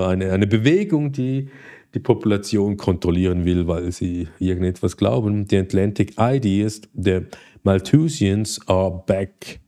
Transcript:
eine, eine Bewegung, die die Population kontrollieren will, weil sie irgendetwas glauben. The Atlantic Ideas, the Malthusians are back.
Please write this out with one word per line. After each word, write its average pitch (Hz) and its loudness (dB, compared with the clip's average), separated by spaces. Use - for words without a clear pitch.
eine, 92 0
eine 98 2
Bewegung, 147 2
die 135 -4
die - -4
Population 101 0
kontrollieren 87 0
will, 87 2
weil 87 -2
sie 87 -6
irgendetwas 92 -2
glauben. 104 0
The 101 2
Atlantic 98 0
Ideas, 107 0
the 92 0
Malthusians 104 2
are 92 0
back. - -6